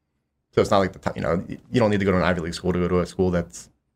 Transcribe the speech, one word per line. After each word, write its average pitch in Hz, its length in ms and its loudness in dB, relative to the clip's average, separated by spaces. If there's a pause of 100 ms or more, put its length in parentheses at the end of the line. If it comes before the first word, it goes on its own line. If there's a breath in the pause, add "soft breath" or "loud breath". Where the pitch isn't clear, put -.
(500)
so - 120 2
it's 92 100 -2
not 101 80 4
like 95 140 0
the - 60 -20
t-, - 160 -6
you 104 60 -8
know, 85 260 0
y-, - 120 -12 (120)
you 120 80 0
don't 110 120 4
need 104 80 2
to 98 60 0
go 98 60 4
to 92 60 2
an 85 60 2
Ivy 87 180 0
League 85 140 -8
school 90 180 -2
to 87 60 -2
go 87 80 0
to 90 140 2
a 85 40 -2
school 92 240 0
that's 87 400 -4 (260)